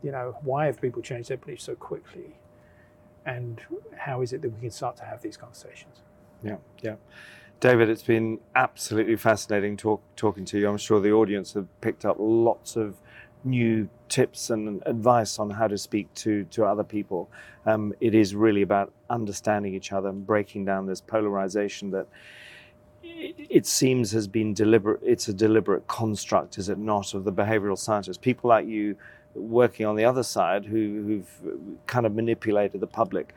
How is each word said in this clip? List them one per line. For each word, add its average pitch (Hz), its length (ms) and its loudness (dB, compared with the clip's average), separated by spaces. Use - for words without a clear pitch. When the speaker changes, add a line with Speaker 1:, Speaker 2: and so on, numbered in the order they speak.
Speaker 1:
you 139 100 -6
know, 127 300 -8
why 143 240 0
have 131 140 -2
people 120 200 -4
changed 120 300 -10
their 127 80 -4
beliefs - 260 -14
so - 100 -10
quickly, - 640 -14
and 123 360 -8
how 131 240 -6
is 123 120 -4
it 156 100 -8
that 123 80 -4
we 110 100 -12
can 123 100 -8
start 123 280 -8
to 107 60 -18
have - 180 -14
these - 140 -10
conversations? - 680 -20
Speaker 2:
Yeah, 104 140 -8
yeah. 110 140 -8
David, 117 300 6
it's 113 140 0
been 113 360 2
absolutely 110 600 0
fascinating 104 600 0
talk, 110 260 0
talking 98 320 -2
to 104 120 -4
you. 101 100 2
I'm 104 80 0
sure 104 240 2
the 104 120 4
audience 101 420 2
have 98 120 -6
picked - 240 -4
up 104 160 2
lots 113 560 2
of 104 200 -4
new 117 440 2
tips - 420 -2
and 107 360 -4
advice 117 520 2
on 104 120 -4
how 110 160 0
to 101 120 -2
speak - 360 -4
to, 104 300 -2
to 110 220 -2
other 104 180 0
people. 98 460 -6
Um, 107 360 0
it 110 140 2
is 101 200 6
really 104 280 4
about 98 300 0
understanding 104 640 -2
each 95 160 -10
other 98 200 -2
and 98 160 -10
breaking 104 400 -2
down 98 200 -2
this 92 140 -6
polarization 101 920 -2
that 92 140 -4
it, 339 320 -14
it - 180 4
seems 127 460 2
has 107 160 -2
been 107 240 -2
deliberate. 107 500 4
It's 117 260 2
a 107 60 -4
deliberate 107 520 2
construct, 107 720 -2
is 95 100 -6
it 98 100 -4
not, 104 360 -2
of 95 100 -6
the 101 80 -2
behavioral 101 460 0
scientists? 101 400 -2
People 123 320 0
like 110 160 6
you 104 300 -2
working 113 520 2
on 107 100 0
the 110 80 4
other 127 180 4
side 98 440 0
who, 107 400 -2
who've 92 520 -6
kind 123 180 0
of 104 100 0
manipulated 107 640 0
the - 60 -2
public 98 500 -4